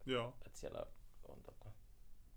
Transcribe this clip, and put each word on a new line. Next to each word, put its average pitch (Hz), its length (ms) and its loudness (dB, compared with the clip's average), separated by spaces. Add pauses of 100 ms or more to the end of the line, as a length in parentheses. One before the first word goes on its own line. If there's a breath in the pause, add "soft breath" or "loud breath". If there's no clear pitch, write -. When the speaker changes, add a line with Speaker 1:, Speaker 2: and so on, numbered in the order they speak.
Speaker 1:
Joo. 123 300 6 (100)
Speaker 2:
Et - 100 -6
siellä - 280 2 (440)
on 69 140 -6
tota - 280 -6 (680)